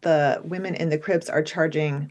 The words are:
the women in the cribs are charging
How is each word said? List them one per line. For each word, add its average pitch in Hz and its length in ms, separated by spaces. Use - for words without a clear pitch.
the 147 420
women 185 320
in 165 140
the 151 100
cribs 170 300
are 151 140
charging 151 680